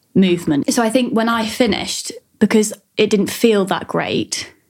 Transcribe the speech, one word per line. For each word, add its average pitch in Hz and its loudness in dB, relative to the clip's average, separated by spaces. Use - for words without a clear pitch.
movement. 175 2
So 240 0
I 220 0
think 247 0
when 226 0
I 233 0
finished, - -2
because 214 2
it 214 2
didn't 202 0
feel 208 2
that 180 -4
great, - -6